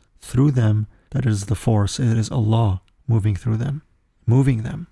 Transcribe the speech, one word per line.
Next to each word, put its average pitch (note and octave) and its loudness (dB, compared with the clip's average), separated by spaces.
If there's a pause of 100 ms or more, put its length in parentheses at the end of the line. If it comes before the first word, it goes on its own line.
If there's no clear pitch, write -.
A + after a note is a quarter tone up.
(200)
through C3+ 0
them, G#2+ 2 (240)
that C3 -4
it A2 2
is G2+ -2
the G2 -2
Force, G#2 0
it A#2 0
is A2 -2
Allah A2 0 (280)
moving A2 2
through A2 -2
them, C#3 -4 (420)
moving B2+ 2
them. A#2+ -8